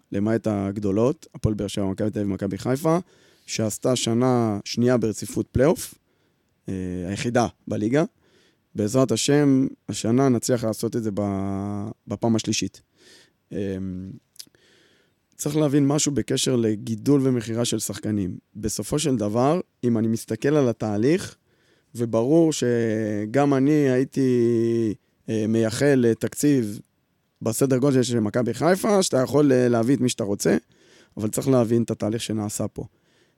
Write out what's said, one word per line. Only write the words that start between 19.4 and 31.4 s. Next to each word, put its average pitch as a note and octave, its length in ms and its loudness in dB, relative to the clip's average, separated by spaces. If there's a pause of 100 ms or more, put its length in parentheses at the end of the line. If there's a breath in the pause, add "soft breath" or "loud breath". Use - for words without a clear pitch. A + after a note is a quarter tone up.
אם A#2 140 2
אני A2 100 0
מסתכל A2+ 480 -2
על C3+ 120 4
התהליך, A2+ 680 -2 (580)
וברור B2 580 2
שגם A#2 1040 0
אני C3+ 180 4
הייתי, B2 1200 2 (340)
אה, A2 200 -2
מייחל A2+ 460 2
לתקציב A#2+ 840 2 (640)
בסדר B2+ 340 2
גודל C3 260 4
של A#2+ 180 0
מכבי A2 340 -2
חיפה, F#3+ 480 2
שאתה - 140 0
יכול, C3+ 360 4
אה, B2+ 160 4
להביא A#2 280 2
את - 40 -8
מי B2 80 0
שאתה A#2 160 -4
רוצה, G#2 320 0 (600 soft breath)
אבל G#2+ 120 -4
צריך B2 200 -2